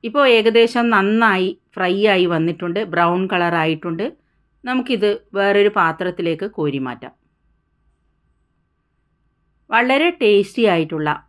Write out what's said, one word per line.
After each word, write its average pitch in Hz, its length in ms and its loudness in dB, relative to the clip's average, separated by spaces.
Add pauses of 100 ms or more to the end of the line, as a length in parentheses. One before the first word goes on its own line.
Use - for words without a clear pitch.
ഇപ്പോൾ 277 180 0 (100)
ഏകദേശം 226 500 4 (100)
നന്നായി 202 520 2 (280)
ഫ്രൈ 185 200 -2 (180)
ആയി 180 200 2
വന്നിട്ടുണ്ട്, 170 460 -2 (140)
ബ്രൗൺ 175 280 0 (100)
കളർ 175 300 0
ആയിട്ടുണ്ട്. 165 440 -4 (640)
നമുക്കിത് 247 400 -2 (280)
വേറൊരു 202 420 2
പാത്രത്തിലേക്ക് 175 680 -2 (100)
കോരി 139 300 -4
മാറ്റാം. 123 280 -14 (2500)
വളരെ 262 340 2 (140)
ടേസ്റ്റി 208 420 2 (100)
ആയിട്ടുള്ള 160 340 -2 (200)